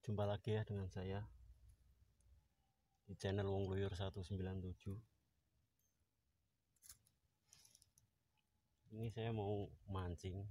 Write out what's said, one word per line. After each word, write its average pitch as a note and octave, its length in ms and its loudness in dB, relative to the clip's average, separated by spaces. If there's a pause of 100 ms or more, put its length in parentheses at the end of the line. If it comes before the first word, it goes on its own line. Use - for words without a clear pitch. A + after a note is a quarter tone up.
Jumpa G#2 160 4
lagi G#2+ 320 4
ya G#2+ 80 4
dengan G2 240 0
saya F#2+ 400 -2 (1800)
di F#2 80 -8
channel G2 320 2
Wong G2 240 4
Luyur G2 160 2
satu F#2+ 320 -2
sembilan F#2 400 -2
tujuh. F#2 320 -6 (4000)
Ini A2+ 160 0
saya A2+ 240 0
mau G2+ 320 2 (240)
mancing F#2 480 -2 (120)